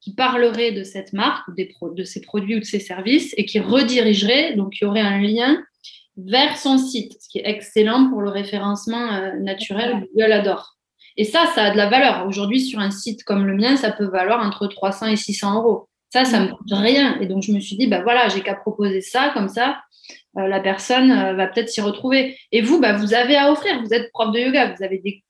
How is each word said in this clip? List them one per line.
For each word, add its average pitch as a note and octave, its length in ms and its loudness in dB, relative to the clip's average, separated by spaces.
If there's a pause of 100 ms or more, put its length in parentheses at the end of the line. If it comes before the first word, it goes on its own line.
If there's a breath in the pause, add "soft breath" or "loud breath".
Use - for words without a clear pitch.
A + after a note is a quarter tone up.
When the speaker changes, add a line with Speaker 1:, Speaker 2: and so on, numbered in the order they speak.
Speaker 1:
qui G3 120 -14
parlerait A#3+ 580 0
de G3 120 -8
cette F#3+ 300 -12
marque, A3+ 320 -2 (100)
des F#3 80 -4
pro-, - 240 -12
de F3+ 160 -8
ses - 160 -14
produits G#3 360 -4
ou - 20 -2
de G#3+ 80 -6
ses G#3 140 -4
services, G3 580 -2
et G#3 80 -2
qui G#3+ 140 -2
redirigerait, A#3 960 2
donc G3 220 -4
il G#3 60 -2
y - 20 2
aurait G#3 140 0
un G3+ 200 0
lien A#3 360 2 (600 loud breath)
vers B3 400 0
son C4+ 180 2
site, C4 420 -2
ce - 120 -20
qui - 80 -10
est - 100 -6
excellent A3 640 2
pour G#3+ 100 -2
le G3+ 80 -2
référencement, G3+ 840 -4
euh, F#3+ 260 -4
naturel, G3 540 -4
Speaker 2:
D'accord. G3 200 -6
Speaker 1:
Google A3 180 4
adore. G3+ 440 -2 (400 soft breath)
Et G#3 80 0
ça, D#4+ 300 4
ça G#3+ 80 2
a G3+ 80 4
de G#3 80 2
la G3+ 100 4
valeur. A#3 380 4
Aujourd'hui, G3+ 340 -2
sur B3+ 180 -4
un G3 120 -2
site G#3 340 -10
comme G3 220 0
le G3 100 0
mien, B3 200 4
ça B3 140 -2
peut G#3 140 -4
valoir F#3+ 400 0
entre G3+ 220 -4
trois G3 260 -4
cents A3 140 -8
et G#3+ 100 2
six G#3 160 -6
cents G3 220 -2
euros. A3+ 340 0 (240)
Ça, B3+ 140 4
ça A3+ 140 4
Speaker 2:
Mhm. F#3+ 60 2
Speaker 1:
me - 60 -6
coûte - 200 -12
rien. A#3+ 480 2
Et G3 60 -2
donc, F#3+ 160 -2
je G#3+ 100 -2
me G3+ 60 2
suis G3 180 -8
dit, B3+ 100 0
bah F#3 160 0
voilà, A#3+ 260 2
j'ai F#3+ 140 -2
qu'à G3 120 -6
proposer G3+ 460 -2
ça, C4 320 -2
comme G3+ 160 -2
ça, B3+ 320 -2 (580 loud breath)
euh, F#3+ 80 -2
la F#3+ 140 0
personne, B3 500 2
euh, F#3+ 240 2
va F#3+ 140 0
peut-être A3+ 200 -4
s'y - 120 -6
retrouver. C4 560 -2 (160 loud breath)
Et A#3 80 4
vous, C#4 200 4
bah, A3 120 4
vous G#3 220 0
avez B3 220 4
à C#4+ 140 4
offrir. D4+ 320 0
Vous G#3+ 100 -6
êtes A#3+ 200 0
prof A3 200 -2
de A3+ 60 -2
yoga, B3+ 380 0
vous F#3+ 80 -6
avez F#3+ 140 -4
des, G3 320 -10